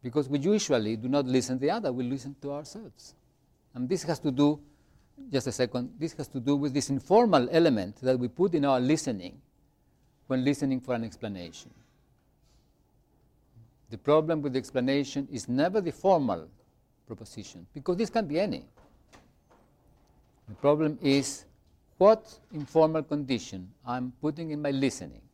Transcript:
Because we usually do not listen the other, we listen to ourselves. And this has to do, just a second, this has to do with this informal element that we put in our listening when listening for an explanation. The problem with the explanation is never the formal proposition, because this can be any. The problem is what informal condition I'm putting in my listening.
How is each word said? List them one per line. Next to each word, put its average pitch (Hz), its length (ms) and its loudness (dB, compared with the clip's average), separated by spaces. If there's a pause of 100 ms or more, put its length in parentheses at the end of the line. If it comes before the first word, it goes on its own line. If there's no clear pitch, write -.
Because 127 260 -2
we 143 80 -2
usually 139 600 0
do 117 100 -8
not 139 180 2
listen 127 320 2
the 139 140 0
other, 202 200 -2
we 123 120 -4
listen 139 380 -6
to 139 100 -8
ourselves. 151 640 -14 (580)
And 127 160 -4
this 180 140 -2
has 156 160 -2
to 156 100 0
do, 143 300 4 (720)
just 139 160 -2
a 123 40 -4
second, 123 460 -2
this 156 160 -6
has 139 140 -10
to 135 120 -8
do 139 160 2
with 143 180 -2
this 135 180 -2
informal 170 580 4
element 131 520 2
that 131 180 2
we 123 80 -2
put 175 260 0
in 147 120 2
our 131 140 4
listening 127 600 -2 (840)
when 131 180 0
listening 135 340 0
for 127 140 -6
an 113 100 -2
explanation. 98 680 -12 (2250)
The 110 80 -14
problem 156 460 2
with 139 100 -4
the 131 60 0
explanation 135 720 -2
is 120 160 -8
never 170 340 0
the 170 100 -4
formal 127 580 0 (580)
proposition, 101 640 -16
because 170 240 -2
this 220 140 -2
can 214 160 -2
be 147 120 0
any. - 240 -2 (1900)
The 101 60 -14
problem 151 460 2
is 139 440 2 (520)
what 220 420 4 (120)
informal 156 500 2
condition 127 680 -6 (120)
I'm 127 280 -6 (100)
putting 156 300 -4
in 147 100 -6
my 147 80 -2
listening. 131 520 -2 (120)